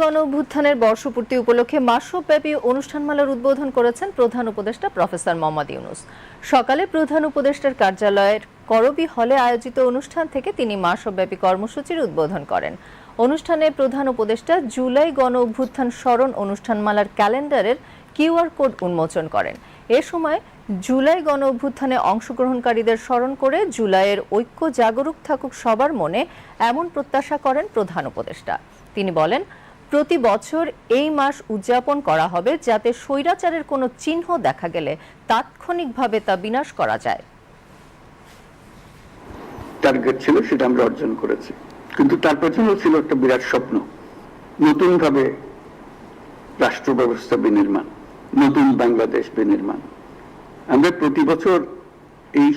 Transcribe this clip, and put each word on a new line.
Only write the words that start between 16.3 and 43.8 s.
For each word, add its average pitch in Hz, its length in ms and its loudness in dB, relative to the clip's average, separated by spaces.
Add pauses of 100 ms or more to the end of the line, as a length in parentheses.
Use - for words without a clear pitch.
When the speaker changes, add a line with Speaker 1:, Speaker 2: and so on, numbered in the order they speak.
Speaker 1:
অনুষ্ঠানমালার 208 680 -2 (100)
ক্যালেন্ডারের 247 600 0 (380)
কিউআর 330 320 2 (100)
কোড 269 140 2 (140)
উন্মোচন 165 380 -2 (100)
করেন। 87 200 -2 (440)
এ - 20 0 (100)
সময় 330 280 -2 (480)
জুলাই 269 400 2
গণ 277 240 0
অভ্যুত্থানে 262 460 -2 (160)
অংশগ্রহণকারীদের 233 920 0
স্মরণ 254 260 0 (100)
করে 302 160 2 (180)
জুলাইয়ের 196 440 2 (160)
ঐক্য 233 240 -4 (180)
জাগরুক 247 380 0 (100)
থাকুক 269 260 -4 (100)
সবার 247 280 2 (100)
মনে, 170 200 -2 (500)
এমন 302 140 -2 (100)
প্রত্যাশা 277 420 -4 (100)
করেন 277 180 0 (100)
প্রধান 175 380 -4
উপদেষ্টা। - 420 -8 (400)
তিনি 196 160 -4 (100)
বলেন, 214 220 0 (480)
প্রতি 294 260 2 (120)
বছর 311 360 -2 (340)
এই 294 100 0 (100)
মাস 277 180 0 (180)
উদযাপন 247 420 0 (120)
করা 160 260 2
হবে 185 180 0 (160)
যাতে 220 200 2 (140)
স্বৈরাচারের 330 720 -2
কোনো 262 140 0 (160)
চিহ্ন 339 240 -2 (220)
দেখা 170 260 -4
গেলে 151 180 -4 (380)
তাৎক্ষণিকভাবে 254 960 -2
তা 196 80 2 (100)
বিনাশ 247 240 -4 (120)
করা 113 240 0
যায়। - 180 -4 (2500)
Speaker 2:
টার্গেট 127 420 2
ছিল, 151 120 6 (120)
সেটা 131 220 2
আমরা 123 180 4
অর্জন 139 220 -4 (120)
করেছি, - 300 -4 (440)
কিন্তু 139 180 4 (100)
তার 151 180 4
পেছনেও 196 400 2
ছিল 160 100 4 (100)
একটা - 200 -2
বিরাট 127 280 4
স্বপ্ন, - 240 -2 (920)